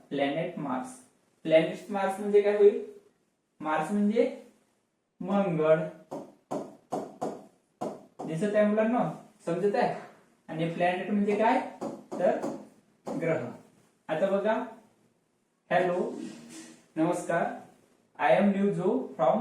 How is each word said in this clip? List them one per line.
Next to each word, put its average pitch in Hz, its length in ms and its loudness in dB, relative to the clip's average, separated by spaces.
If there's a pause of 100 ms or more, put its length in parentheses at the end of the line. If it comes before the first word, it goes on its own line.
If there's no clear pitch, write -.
(120)
planet 147 520 -2
Mars. 127 220 -6 (560)
प्लॅनेट 170 480 2
मार्स 196 300 -2
म्हणजे 202 220 4
काय 208 140 2
होईल? 208 360 6 (680)
मार्स 160 300 -2
म्हणजे 208 520 2 (800)
मंगळ. 175 560 2 (2500)
दिसत 202 300 -2
आहे 208 100 6
मुलांनो? 220 320 2 (480)
समजत 196 280 0
आहे? - 200 0 (540)
आणि 165 260 -4
प्लॅनेट 180 360 0
म्हणजे 202 260 0
काय? 233 240 2 (520)
तर - 280 0 (800)
ग्रह. 160 280 -2 (600)
आता 165 220 0
बघा, 202 240 0 (1160)
हॅलो, 180 420 0 (840)
नमस्कार, 170 480 0 (800)
I 160 140 6
am 196 200 4
न्यू 202 140 2
जो 190 480 0
from 160 220 4